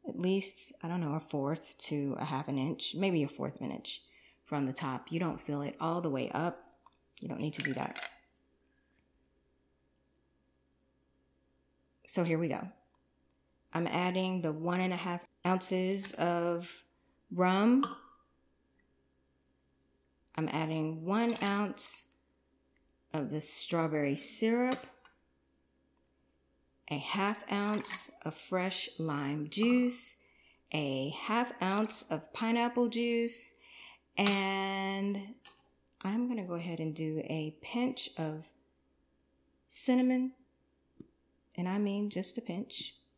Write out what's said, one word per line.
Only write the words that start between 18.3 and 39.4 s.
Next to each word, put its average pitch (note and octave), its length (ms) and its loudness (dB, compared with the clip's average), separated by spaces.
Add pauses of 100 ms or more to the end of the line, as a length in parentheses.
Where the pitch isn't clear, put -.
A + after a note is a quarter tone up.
I'm D#3+ 160 0
adding D#3+ 520 0
one A3 380 2
ounce - 680 0 (1000)
of D3 180 -2
the D#3 100 -2
strawberry D#3 760 2
syrup, B3 680 2 (2000)
a D3 80 -2
half - 520 -2
ounce G3+ 600 0 (140)
of D#3 100 -4
fresh - 640 -2
lime D3 500 -2
juice, B3 760 2 (500)
a C#3 380 0
half A#3+ 420 -2 (100)
ounce G3+ 480 2
of D#3 220 -6
pineapple A#3 560 2
juice, A#3 680 0 (600)
and G3 1160 0 (680)
I'm A3 260 0
gonna A3+ 160 -2
go F3+ 100 -4
ahead E3+ 260 -4
and D#3+ 140 -2
do D#3 300 -2
a D#3 380 -4
pinch B3 560 -2
of D#3 260 -4 (1200)